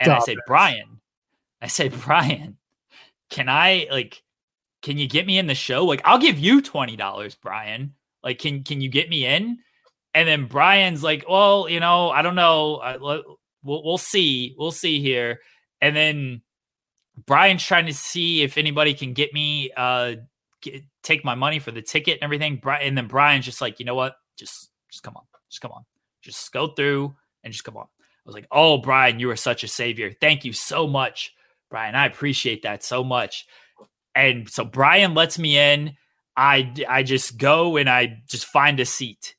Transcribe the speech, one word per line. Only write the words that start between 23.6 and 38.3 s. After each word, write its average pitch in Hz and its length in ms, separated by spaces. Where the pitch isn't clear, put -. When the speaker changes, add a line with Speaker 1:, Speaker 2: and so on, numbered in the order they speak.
Speaker 1:
like, 117 200
"You 123 60
know 123 80
what? 131 220
Just, - 340
just - 120
come - 140
on. - 80
Just - 100
come - 120
on. 123 120
Just - 300
go 147 160
through 143 460
and 113 100
just - 120
come 110 120
on." 110 100
I - 40
was 104 100
like, 107 160
"Oh, 151 280
Bryan, 127 420
you 123 100
are 113 60
such - 280
a 104 40
savior. 113 520
Thank 151 240
you 120 80
so 151 340
much, 135 460
Bryan. 110 240
I 139 120
appreciate 123 560
that 104 220
so 127 200
much." 123 420
And 127 340
so - 160
Bryan 160 500
lets 160 240
me 151 200
in. 147 380
I, 135 360
I 131 140
just 131 340
go 160 400
and 139 140
I 120 380
just - 180